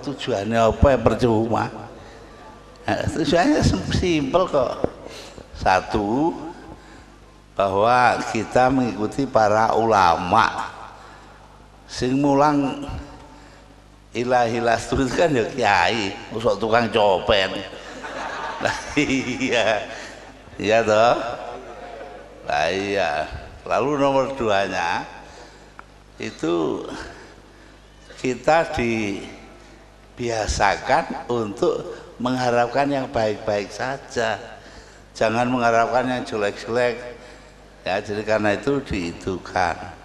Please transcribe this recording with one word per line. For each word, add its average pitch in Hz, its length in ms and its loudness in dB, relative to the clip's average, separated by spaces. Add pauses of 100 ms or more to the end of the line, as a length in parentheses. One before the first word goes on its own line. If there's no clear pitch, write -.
tujuannya 113 540 -2
apa 113 340 6
ya, 123 80 2
percuma. 113 640 2 (1200)
Nah, - 220 -2
tujuannya - 560 2
sim-, - 260 0
simpel 165 560 2
kok. 131 320 0 (800)
Satu, 107 720 2 (1300)
bahwa 101 720 4
kita 123 400 2
mengikuti 117 560 0
para 110 480 4
ulama. 101 960 4 (1200)
Sing 131 320 0
mulang 143 640 2 (1300)
Ilahi 120 480 2
Lastu 117 400 0
itu 131 160 -2
kan 170 160 4
ya 113 160 2
kiai, 101 640 2 (160)
usah 113 320 -2
tukang 113 320 2
copet. 101 560 2 (1120)
Lah - 160 -2 (160)
iya. 117 880 0 (800)
Iya 107 240 4
toh? 110 320 4 (1300)
Lah 76 240 0
iya. 92 560 -2 (400)
Lalu 113 340 0
nomor 139 380 2
duanya, 98 680 -2 (1160)
itu 151 640 -4 (1300)
kita 147 480 2 (120)
dibiasakan 113 2500 -2
untuk 120 640 -2 (240)
mengharapkan 123 720 2
yang 135 200 -2
baik-baik 104 600 -2
saja. 117 720 -4 (720)
Jangan 117 360 0
mengharapkan 117 600 2
yang 123 160 -4
jelek-jelek. 113 720 -2 (880)
Ya, 95 180 -2
jadi 104 220 -6
karena 104 320 2
itu 139 260 -2
dihitungkan. 87 920 -4 (280)